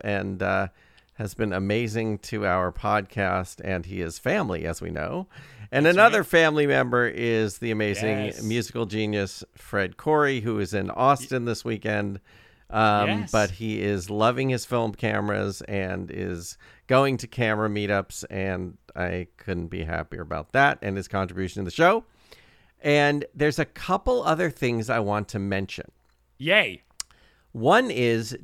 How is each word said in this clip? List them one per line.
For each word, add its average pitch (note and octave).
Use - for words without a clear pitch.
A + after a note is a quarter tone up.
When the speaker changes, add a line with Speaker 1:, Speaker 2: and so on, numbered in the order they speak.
Speaker 1:
and, G2
uh, F#2+
has G#2+
been G#2+
amazing G#2+
to G#2+
our F2+
podcast, G2
and F#2
he F#2+
is E2
family, A2+
as E2
we F2
know. E2+
And C#3
Speaker 2:
That's F3
Speaker 1:
another G#3+
Speaker 2:
right. F3
Speaker 1:
family D#3
member B2
is A2
the A#2
amazing G#2+
Speaker 2:
Yes. -
Speaker 1:
musical A#2
genius G#2
Fred G2
Corey, C#3+
who A2
is G2
in F#2+
Austin B2+
this A#2
weekend. G#2
Um, G#2+
Speaker 2:
Yes. -
Speaker 1:
but G#2
he G#2+
is G2
loving A#2+
his B2+
film A#2
cameras G#2
and F#2
is F#2
going C3
to A#2
camera A2
meetups, G#2
and F#2
I F2+
couldn't F2
be F2
happier D#2+
about D#2
that C#3
and G2
his F#2+
contribution F#2+
to G2
the F2
show. F#3+
And D3
there's D3
a D#3
couple -
other D#3+
things A#2+
I A#2
want G#2
to G#2+
mention. G2
Speaker 2:
Yay. D3+
Speaker 1:
One F#3+
is, A#2